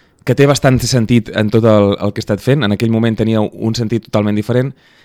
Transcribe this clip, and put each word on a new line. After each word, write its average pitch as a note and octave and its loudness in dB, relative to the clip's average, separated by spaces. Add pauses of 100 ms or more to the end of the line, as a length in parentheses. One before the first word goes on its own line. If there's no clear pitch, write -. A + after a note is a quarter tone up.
(280)
que B2 2
té C#3 4
bastant C3 2
sentit A#2 0
en G#2+ 0
tot A2+ 2
el, G2+ 4
el G2+ -4
que - -8
he - -6
estat G2+ -4
fent. C#3 0
En G2+ 0
aquell A2+ -2
moment A2+ 0
tenia A2 0
un A2 -4
sentit A2+ -4
totalment G#2 0
diferent B2 -2 (320)